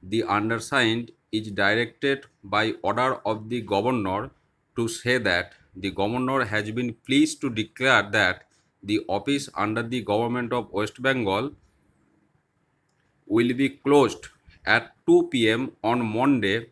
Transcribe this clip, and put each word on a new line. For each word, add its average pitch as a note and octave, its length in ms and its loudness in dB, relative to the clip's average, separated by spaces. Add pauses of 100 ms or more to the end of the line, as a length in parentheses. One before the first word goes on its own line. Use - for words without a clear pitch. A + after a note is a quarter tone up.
The G2 180 -4 (160)
undersigned A2+ 680 0 (300)
is G#2+ 100 -4 (140)
directed A#2 580 0 (360)
by G#2+ 100 2 (240)
order B2 220 0 (200)
of A2 60 -2 (160)
the B2 80 -4 (140)
governor G#2 480 0 (540)
to A#2+ 120 -2
say B2 280 -2 (120)
that F2+ 180 0 (360)
the G2 80 -2 (100)
governor B2+ 400 0 (120)
has G#2+ 120 -2 (140)
been B2 120 -2 (140)
pleased D3+ 380 2
to C#3 60 -2 (120)
declare A#2 440 2 (120)
that F#2+ 200 2 (460)
the G#2 160 0 (180)
office C#3 280 -2 (200)
under A2 280 -2
the B2 80 -4 (100)
government A#2 480 0
of A#2 40 -4 (160)
West G#2 260 -4
Bengal A#2 400 0 (1800)
will A#2+ 240 2 (100)
be C#3 60 2 (160)
closed C#3 380 4 (420)
at A2+ 180 4 (240)
two E3+ 140 8 (100)
P - 20 -16 (280)
M - 20 -4 (280)
on A#2+ 80 2 (200)
Monday A#2 400 2 (140)